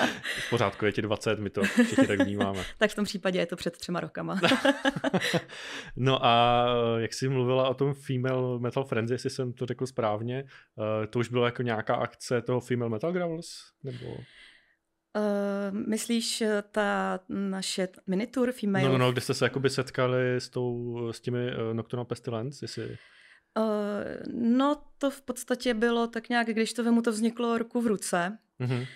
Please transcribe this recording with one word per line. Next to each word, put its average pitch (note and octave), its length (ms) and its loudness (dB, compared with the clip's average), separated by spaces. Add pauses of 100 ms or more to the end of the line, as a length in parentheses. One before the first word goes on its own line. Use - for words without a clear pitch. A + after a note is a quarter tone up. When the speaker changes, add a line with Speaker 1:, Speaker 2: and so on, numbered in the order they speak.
(460)
Speaker 1:
V - 40 -6
pořádku, G#2+ 360 2
je G2+ 60 2
ti G#2+ 100 -2
dvacet, G#2+ 360 0
my G2+ 120 -4
to - 120 0
všichni A#3 440 4
tak G2+ 140 2
vnímáme. G2+ 500 0
Speaker 2:
<laughs> - 80 -14
Tak G#3 120 2
v - 40 -12
tom G#3 100 -2
případě F#3 340 -2
je F3 80 0
to F3 100 -6
před E3+ 200 -6
třema F3 240 -6
rokama. E3 440 -6
<laughs> - 1500 0
Speaker 1:
No C3 300 2
a A#2+ 380 6 (340)
jak A2 160 -2
jsi C3 140 -2
mluvila C3 400 2
o B2+ 60 0
tom C#3 200 0
Female B2+ 640 -2
Metal B2 260 -2
Frenzy, A#2 300 0
jestli B2+ 160 -2
jsem B2 220 -4
to B2 140 -6
řekl B2 200 -4
správně, A#2+ 580 -2 (580)
eh, A2 40 -4
to B2 120 -4
už A2+ 100 2
bylo A#2+ 160 2
jako A#2+ 180 0
nějaká A#2 320 0
akce B2 480 -2
toho B2 180 0
Female A#2+ 300 -2
Metal A2+ 220 -2
Growlers? E3+ 360 -4 (360)
Nebo? B2 320 -10 (1000)
Speaker 2:
Eh, G3+ 540 0 (180)
myslíš, A3+ 540 0
eh, G#3 280 2
ta G3 580 0
naše F#3+ 580 -2
t-, - 200 -10
minitour A#3+ 460 0
Female G3+ 320 2
Speaker 1:
No, C3+ 80 4
no, C3 60 4
no, B2+ 140 4
kde B2 80 -2
jste C3 140 0
se C3+ 100 0
jakoby C3 260 2
setkali B2+ 680 0
s B2 120 -4
tou, A#2+ 500 -4 (140)
s - 80 -12
těmi, B2 300 -2
eh, A2+ 240 -2
Nocturnal A#2+ 300 -4
Pestilence, A#2+ 600 -6
jestli A2+ 320 -8 (640)
Speaker 2:
Eh, G#3 640 -2 (120)
no, C4 480 2 (160)
to C#4 120 0
v C4+ 120 -10
podstatě B3 520 -2
bylo A#3 320 2
tak A#3 220 -8
nějak, A#3+ 180 2
když A3 260 0
to A#3 120 -2
vemu, A#3 180 6
to A#3 100 2
vzniklo A#3 460 2
ruku A#3 220 -2
v A#3 60 2
ruce, F#3+ 520 0 (200)
Speaker 1:
Mhm. B2 260 0 (120)